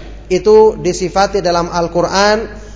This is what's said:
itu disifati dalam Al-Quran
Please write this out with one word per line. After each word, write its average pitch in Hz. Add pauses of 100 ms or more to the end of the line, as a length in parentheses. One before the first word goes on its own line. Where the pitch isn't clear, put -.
(260)
itu 214
disifati 185
dalam 175
Al-Quran 185 (260)